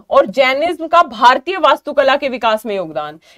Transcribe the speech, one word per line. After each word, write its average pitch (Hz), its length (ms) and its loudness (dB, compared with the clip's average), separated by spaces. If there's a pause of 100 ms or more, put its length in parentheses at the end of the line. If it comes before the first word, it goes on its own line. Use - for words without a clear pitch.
और 277 160 4
जैनिज्म 285 640 -2
का 339 160 4
भारतीय 262 540 0
वास्तुकला 294 580 0
के 285 140 -4
विकास 226 360 -4
में 208 100 -6
योगदान, 156 440 -8 (180)